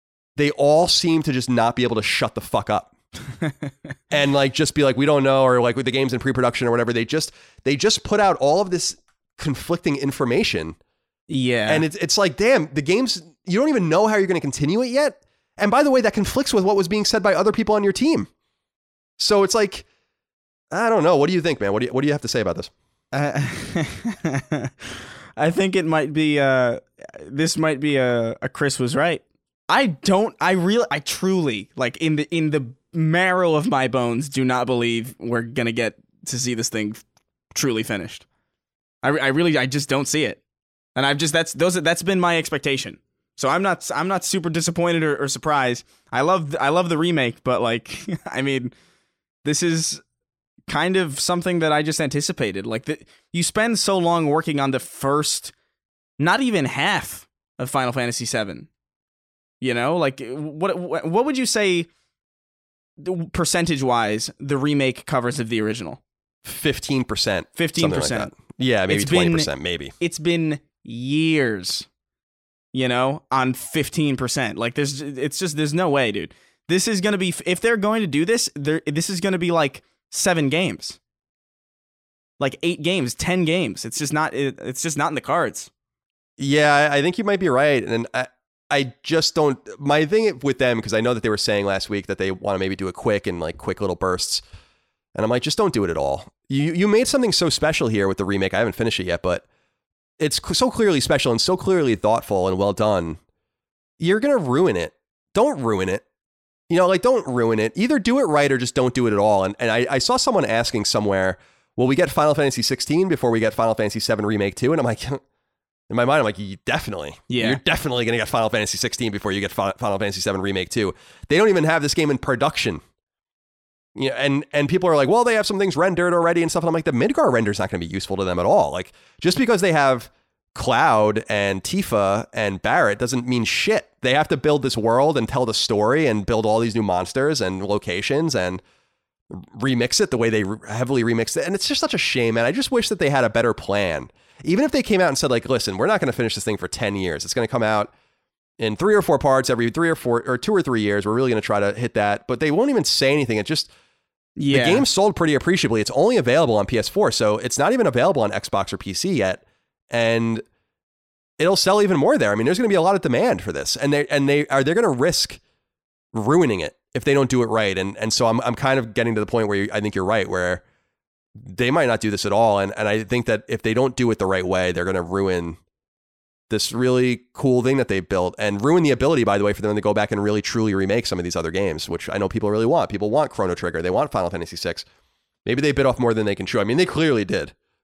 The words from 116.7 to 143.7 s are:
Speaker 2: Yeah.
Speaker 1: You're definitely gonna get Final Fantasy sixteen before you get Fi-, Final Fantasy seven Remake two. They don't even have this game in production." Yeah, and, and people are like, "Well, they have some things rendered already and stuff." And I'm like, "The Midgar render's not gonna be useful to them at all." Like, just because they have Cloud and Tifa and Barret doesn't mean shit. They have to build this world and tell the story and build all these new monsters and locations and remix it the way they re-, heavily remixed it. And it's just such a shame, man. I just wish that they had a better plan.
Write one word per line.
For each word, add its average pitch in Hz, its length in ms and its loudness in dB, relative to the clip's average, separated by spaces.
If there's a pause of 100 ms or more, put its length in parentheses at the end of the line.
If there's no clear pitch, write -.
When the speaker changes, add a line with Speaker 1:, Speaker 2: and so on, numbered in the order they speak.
Speaker 2:
Yeah. 117 200 -2
Speaker 1:
You're 135 160 0
definitely 135 400 -2
gonna 113 140 0
get 107 100 -2
Final 113 220 0
Fantasy 107 280 -2
sixteen 113 340 -4
before 98 200 -4
you 98 80 -2
get 98 120 -4
Fi-, 98 260 -2
Final 101 200 -2
Fantasy 98 220 -4
seven 98 200 -2
Remake 95 280 -4
two. 101 260 -2 (340)
They 151 100 2
don't 214 100 6
even 180 160 4
have 160 180 2
this 143 120 -2
game 151 160 0
in 131 80 0
production." 123 600 -2 (1200)
Yeah, 131 200 -2
and, 139 340 0
and 147 160 0
people 180 220 2
are 151 60 6
like, 139 120 4
"Well, 233 160 4
they 233 100 2
have 214 120 0
some 196 120 -4
things 190 180 0
rendered 175 360 2
already 170 300 2
and 165 80 0
stuff." 170 140 -2
And 170 40 2
I'm 160 60 0
like, 165 100 -2
"The 165 60 0
Midgar 190 420 2
render's 107 260 2
not 95 120 -2
gonna 92 100 -4
be 82 60 -6
useful 95 300 -4
to 95 80 0
them 90 140 0
at 90 60 0
all." 113 280 4
Like, 92 200 -8 (280)
just 175 180 0
because 226 240 2
they 185 100 2
have 135 380 2 (440)
Cloud 113 760 2
and 98 340 0
Tifa 107 680 0
and 101 300 -2
Barret 110 360 2
doesn't 120 280 -4
mean 123 180 0
shit. - 440 -2 (140)
They 127 120 0
have 151 140 0
to 160 80 0
build 147 260 2
this 127 140 -2
world 127 420 2
and 110 100 -2
tell 127 180 0
the 110 80 -4
story 120 520 2
and 107 200 0
build 110 200 0
all 107 140 2
these 113 140 -2
new 113 80 0
monsters 120 580 0
and 95 240 -4
locations 104 720 -2
and 92 280 -2 (960)
remix 123 420 0
it - 100 0
the 127 80 -2
way 117 120 2
they 107 140 2
re-, 101 140 -6 (100)
heavily 120 340 0
remixed 113 340 0
it. 151 80 -2
And 185 100 -4
it's - 140 -4
just 285 120 -2
such 311 140 -2
a 175 40 0
shame, 117 360 0
man. 117 100 2
I 131 80 0
just 262 180 -2
wish 233 180 0
that 202 100 -2
they 143 120 2
had 135 140 2
a 110 60 2
better 117 220 2
plan. 92 580 -2 (340)